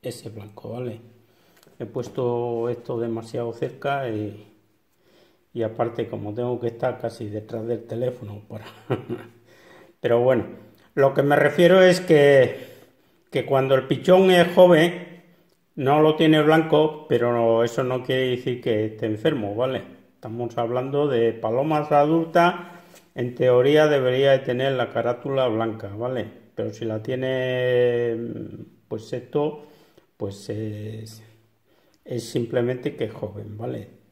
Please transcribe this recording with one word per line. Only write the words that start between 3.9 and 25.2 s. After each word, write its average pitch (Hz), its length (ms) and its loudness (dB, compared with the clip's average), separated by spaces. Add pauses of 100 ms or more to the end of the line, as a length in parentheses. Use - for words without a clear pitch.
y, 107 400 -8 (1040)
y 117 100 -4
aparte, 113 440 -4
como 104 260 -10
tengo 123 260 -6
que 120 80 -6
estar 117 320 -6
casi 113 280 -10
detrás 107 380 -10
del 113 200 -6
teléfono 117 640 -8
para 110 180 -16 (220)
<laughs> - 1120 -12
Pero 117 220 2
bueno, 123 240 2 (500)
lo 139 180 4
que 139 100 0
me 143 120 4
refiero 170 460 6
es 180 200 6
que, 143 540 6 (760)
que 131 140 -4
cuando 135 300 2
el 131 120 0
pichón 185 440 4
es 175 220 4
joven, 175 560 6 (720)
no 143 220 2
lo 156 160 4
tiene 156 240 4
blanco, 156 680 2
pero 117 560 2
eso 120 220 -2
no 127 180 -4
quiere 131 280 -2
decir 123 280 -4
que 110 280 -2
esté 110 180 -8
enfermo, 107 500 -4
¿vale? 127 260 -4 (340)
Estamos 117 420 -10
hablando 127 500 -2
de 117 240 2
palomas 143 640 -2
adultas, 165 600 4 (640)
en 123 180 -6
teoría 127 540 4
debería 135 440 2
de 135 80 6
tener 131 340 -2
la 123 160 -2
carátula 123 580 -2